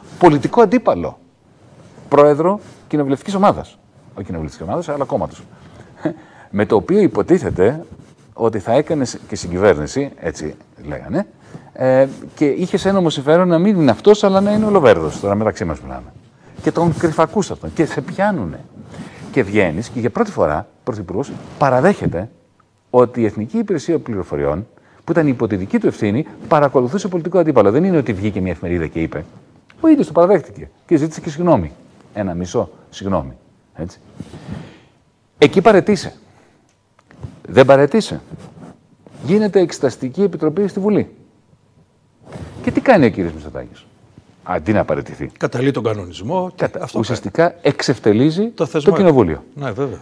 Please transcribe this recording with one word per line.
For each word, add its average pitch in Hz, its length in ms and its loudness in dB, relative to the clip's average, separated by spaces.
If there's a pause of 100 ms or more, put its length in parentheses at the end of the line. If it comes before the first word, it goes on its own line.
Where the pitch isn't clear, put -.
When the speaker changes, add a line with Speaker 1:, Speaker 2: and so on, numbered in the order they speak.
(200)
Speaker 1:
πολιτικό 156 420 4
αντίπαλο. 185 580 0 (880)
Πρόεδρο 147 500 4 (280)
κοινοβουλευτικής 143 480 -2
ομάδας. 185 420 0 (380)
Όχι 95 100 -12
κοινοβουλευτικής 82 420 -10
ομάδας, 151 220 -6
αλλά 143 160 -4
κόμματος. 95 380 -6 (1080)
Με 101 140 0
το 113 100 2
οποίο 160 240 2
υποτίθεται 123 880 0 (480)
ότι 110 260 -2
θα 113 140 -4
έκανες 147 440 -2 (100)
και - 80 -10
συγκυβέρνηση, 92 800 0
έτσι 78 400 -8 (320)
λέγανε, 127 400 -6 (460)
ε, 131 340 4 (280)
και 151 100 0
είχες 175 400 -2
ένομο 190 240 2
συμφέρον 151 380 2
να 170 120 4
μην 202 220 2
είναι 135 100 4
αυτός, 208 320 4
αλλά 196 180 4
να 202 100 0
είναι 214 140 0
ο 214 40 0
Λοβέρδος. 107 500 4
Τώρα 101 160 0
μεταξύ 104 300 -2
μας 76 160 -6
μιλάμε. 65 320 -14 (480)
Και 156 100 -2
τον 165 260 0
κρυφακούς 165 540 -2
αυτόν. - 220 -12
Και 160 120 0
σε - 160 -6
πιάνουνε. 180 580 -4 (720)
Και 127 120 2
βγαίνεις 95 460 -2
και 123 100 -10
για 113 100 -2
πρώτη 214 220 -4
φορά, 85 360 -2 (160)
πρωθυπουργός 107 480 -8 (260)
παραδέχεται 123 720 0 (600)
ότι 120 320 2
η 113 40 2
Εθνική 107 320 -4
Υπηρεσία 170 420 -2
Πληροφοριών, 82 680 -4 (360)
που - 80 -6
ήταν 160 160 2
υπό 120 200 0
τη 104 80 -4
δική 98 240 -2
του 196 80 0
ευθύνη, 113 380 -2 (220)
παρακολουθούσε 143 600 2
πολιτικό 175 320 -2
αντίπαλο. 123 320 4
Δεν 147 120 2
είναι 190 140 2
ότι 131 160 -2
βγήκε 98 280 -4
μια 92 100 -2
εφημερίδα 85 360 -4
και 80 140 -6
είπε. 78 240 -6 (560)
Ο 330 60 2
ίδιος 294 200 4
το 156 60 -10
παραδέχτηκε 175 560 2 (160)
και 175 120 0
ζήτησε 160 240 -4
και - 80 -10
συγγνώμη. 143 420 0 (420)
Ένα 98 200 -4
μισό 90 360 -4 (200)
συγγνώμη. 82 440 -6 (420)
Έτσι. - 240 -12 (1400)
Εκεί 151 240 4
παρετήσε. 196 520 4 (1400)
Δεν 131 160 6
παρετήσε. 139 560 2 (1040)
Γίνεται 196 340 2
εξεταστική 139 600 -2
επιτροπή 170 460 -2
στη 190 120 -8
Βουλή. 190 300 0 (1500)
Και 247 80 -4
τι 277 100 -2
κάνει 196 240 6
ο 110 40 6
κύριος 85 240 -4
Μητσοτάκης; 73 520 -16 (580)
Αντί 87 300 -2
να 87 120 2
παραιτηθεί. 73 520 -6
Speaker 2:
Καταλύει 135 340 -2
τον 131 120 -4
κανονισμό 107 640 -6
και - 60 -18 (100)
Speaker 1:
Κατα-, - 180 -6
Speaker 2:
αυτό - 160 -6
Speaker 1:
ουσιαστικά - 480 -2
Speaker 2:
κάνει. - 160 -8
Speaker 1:
εξευτελίζει 147 840 0
Speaker 2:
Το 180 160 -6
θεσμό. 156 260 0
Speaker 1:
το 160 60 2
Κοινοβούλιο. 127 460 4 (120)
Speaker 2:
Ναι, 139 160 -8
βέβαια. 123 300 -6